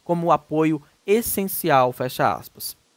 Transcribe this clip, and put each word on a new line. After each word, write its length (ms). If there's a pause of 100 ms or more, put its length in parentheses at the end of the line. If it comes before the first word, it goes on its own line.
como 260
o 40
apoio 500 (240)
essencial", 840
fecha 400
aspas. 420 (220)